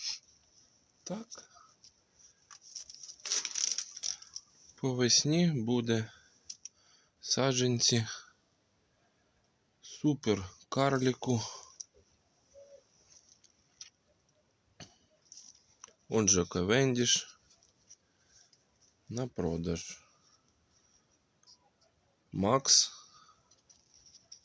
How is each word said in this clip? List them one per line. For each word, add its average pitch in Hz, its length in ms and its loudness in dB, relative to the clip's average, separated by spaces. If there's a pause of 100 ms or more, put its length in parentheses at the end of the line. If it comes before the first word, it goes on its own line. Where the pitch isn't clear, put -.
(1040)
Так. - 460 -14 (3250)
По 131 200 -4
весні 147 600 4
буде 117 580 0 (1080)
саджанці 123 840 2 (1700)
супер 107 680 -2 (180)
карліку, 127 720 0 (4000)
он 110 200 4
же 90 180 4
Кавендіш, 120 920 2 (1700)
на 123 180 -6
продаж. 85 720 -4 (2250)
Макс, 107 600 4 (1500)